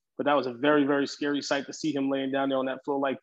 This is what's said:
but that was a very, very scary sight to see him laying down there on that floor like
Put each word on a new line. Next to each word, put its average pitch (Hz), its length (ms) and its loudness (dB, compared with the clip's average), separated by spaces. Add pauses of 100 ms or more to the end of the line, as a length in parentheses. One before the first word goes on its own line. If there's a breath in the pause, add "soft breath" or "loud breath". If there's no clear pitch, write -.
(160)
but 127 120 -4
that 143 60 4
was 135 120 2
a 123 80 -4
very, 147 300 4
very 139 240 2
scary 143 340 -4
sight 139 240 -2
to 127 80 -12
see 156 180 -4
him 139 160 -2
laying 135 240 -2
down 135 180 0
there 135 100 0
on 131 80 -2
that 131 180 -8
floor 139 140 -2
like 135 240 -2